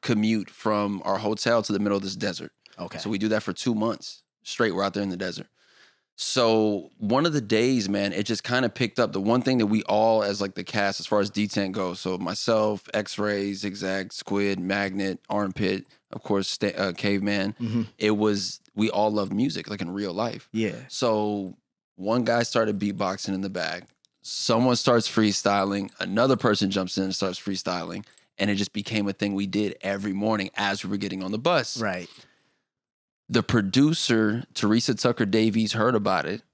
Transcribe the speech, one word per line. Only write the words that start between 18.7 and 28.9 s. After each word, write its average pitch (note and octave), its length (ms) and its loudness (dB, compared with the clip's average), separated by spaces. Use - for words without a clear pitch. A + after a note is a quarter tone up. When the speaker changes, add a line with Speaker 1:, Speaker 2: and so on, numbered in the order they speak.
Speaker 1:
we G#2+ 160 0
all G#2+ 200 2
loved G2+ 220 -2
music, A#2+ 380 -2
like, G#2 100 -6
in F2 100 -4
real G2 220 -4
life. A2 400 -6
Speaker 2:
Yeah. A2 220 -2
Speaker 1:
So G#2 680 -2
one A2 280 0
guy A#2 180 2
started A2 360 0
beatboxing G2 560 -2
in F#2+ 60 -2
the G2 100 -4
back. F2 340 -6
Someone B2 540 2
starts A#2 320 4
freestyling. G2+ 920 2
Another A2+ 380 2
person G#2+ 340 2
jumps F#2+ 280 -2
in F#2+ 60 0
and F#2+ 100 -4
starts F#2 260 -4
freestyling. F#2 640 -6
And G2+ 120 0
it G2+ 40 2
just G2 180 -2
became G#2+ 360 -2